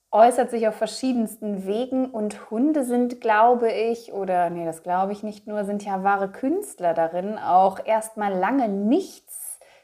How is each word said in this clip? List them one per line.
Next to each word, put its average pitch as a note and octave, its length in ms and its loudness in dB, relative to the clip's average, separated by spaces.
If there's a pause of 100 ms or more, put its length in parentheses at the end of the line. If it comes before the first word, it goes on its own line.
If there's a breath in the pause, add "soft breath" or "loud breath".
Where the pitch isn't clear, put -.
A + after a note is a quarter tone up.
(120)
äußert A#3+ 380 6
sich A3+ 180 -2
auf G#3+ 80 0
verschiedensten G#3+ 920 -4
Wegen B3+ 400 -2
und G#3+ 440 -6
Hunde C#4 360 2
sind, B3 340 0
glaube A#3 500 4
ich, A3+ 440 -4
oder F#3 360 0
nee, F3 160 -6
das E3 160 -6
glaube F#3 300 -2
ich G3+ 100 -8
nicht G#3 260 -12
nur, G#3 180 -4
sind G3+ 180 -4
ja F#3+ 200 -4
wahre G3 260 2
Künstler C4+ 640 -4
darin, F3 440 -2
auch F#3+ 480 2
erstmal G#3+ 480 -2
lange G#3+ 360 0
nichts G#3+ 760 -2 (380 soft breath)